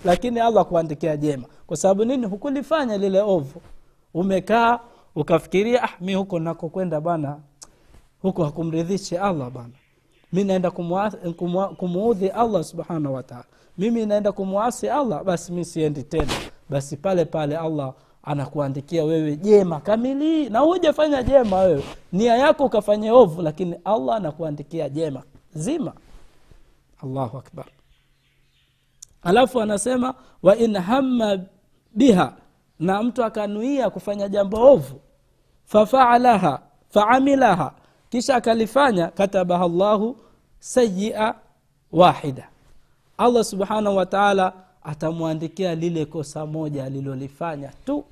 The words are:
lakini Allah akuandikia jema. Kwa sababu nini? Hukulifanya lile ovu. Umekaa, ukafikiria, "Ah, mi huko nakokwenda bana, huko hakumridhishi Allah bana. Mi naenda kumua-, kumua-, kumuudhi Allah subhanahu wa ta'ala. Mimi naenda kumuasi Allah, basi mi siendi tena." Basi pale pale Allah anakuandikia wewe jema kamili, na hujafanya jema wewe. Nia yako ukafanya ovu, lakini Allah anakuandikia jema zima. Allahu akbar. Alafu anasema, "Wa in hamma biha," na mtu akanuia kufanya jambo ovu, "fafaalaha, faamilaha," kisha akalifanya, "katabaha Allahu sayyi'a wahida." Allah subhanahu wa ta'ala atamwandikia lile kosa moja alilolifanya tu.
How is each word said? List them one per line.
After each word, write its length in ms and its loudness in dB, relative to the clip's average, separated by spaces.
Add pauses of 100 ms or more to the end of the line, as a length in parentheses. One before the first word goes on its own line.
lakini 340 0
Allah 220 4
akuandikia 560 -2
jema. 300 -4 (200)
Kwa 100 -8
sababu 280 0
nini? 200 -2
Hukulifanya 720 -4
lile 240 2
ovu. 400 -2 (520)
Umekaa, 680 0 (360)
ukafikiria, 680 0
"Ah, 60 -4 (120)
mi 120 -4
huko 260 -4
nakokwenda 640 -6
bana, 380 -4 (840)
huko 240 -2
hakumridhishi 720 -4
Allah 340 -2
bana. 220 -16 (600)
Mi 100 0
naenda 280 0
kumua-, 400 -4 (220)
kumua-, 420 -4
kumuudhi 540 -2
Allah 340 0
subhanahu 520 -6
wa 80 -8
ta'ala. 220 -20 (320)
Mimi 280 0
naenda 260 0
kumuasi 580 -4
Allah, 340 -2
basi 280 -4
mi 140 -4
siendi 380 -4
tena." 300 -2 (360)
Basi 280 -6
pale 280 0
pale 320 -4
Allah 360 -6 (300)
anakuandikia 800 -4
wewe 320 0
jema 440 4
kamili, 680 0
na 100 0
hujafanya 640 2
jema 360 4
wewe. 240 4 (300)
Nia 240 4
yako 280 4
ukafanya 480 0
ovu, 280 6
lakini 340 -4 (100)
Allah 300 0
anakuandikia 720 -6
jema 340 -4 (300)
zima. 400 -6 (1080)
Allahu 340 -6
akbar. 280 -18 (1600)
Alafu 380 2
anasema, 520 -2 (300)
"Wa 140 8
in 200 2
hamma 600 0 (560)
biha," 380 6 (460)
na 240 0
mtu 200 -2
akanuia 640 -2
kufanya 400 -6
jambo 440 4
ovu, 260 0 (680)
"fafaalaha, 960 4 (280)
faamilaha," 840 4 (360)
kisha 260 0
akalifanya, 720 2
"katabaha 580 0
Allahu 520 0 (420)
sayyi'a 760 0 (560)
wahida." 580 2 (680)
Allah 260 2
subhanahu 540 -2
wa 80 0
ta'ala 480 0 (300)
atamwandikia 920 -6
lile 300 -2
kosa 400 -10
moja 400 -6
alilolifanya 840 -10 (180)
tu. 260 -4